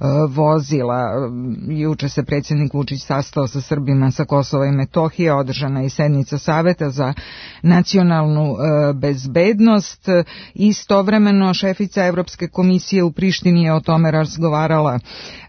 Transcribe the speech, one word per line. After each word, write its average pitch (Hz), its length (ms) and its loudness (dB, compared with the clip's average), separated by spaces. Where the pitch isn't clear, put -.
vozila. 135 960 0
Juče 151 400 -4
se 139 160 -4
predsjednik - 480 -2
Vučić 139 280 -4
sastao 139 460 -4
sa 139 140 -6
Srbima 135 500 0
sa 156 140 -2
Kosova 139 400 0
i 139 60 0
Metohije, 160 640 0
održana 135 480 -2
je 135 80 -2
sednica 147 480 0
Saveta 165 520 0
za 135 240 -4
nacionalnu, 165 880 2
e, 147 420 0
bezbednost. 170 1160 2
Istovremeno 202 1000 2
šefica 190 520 -2
Evropske 180 460 -4
komisije 185 520 0
u 170 80 0
Prištini 175 520 2
je 160 100 2
o 156 60 2
tome 160 320 2
razgovarala, 156 880 0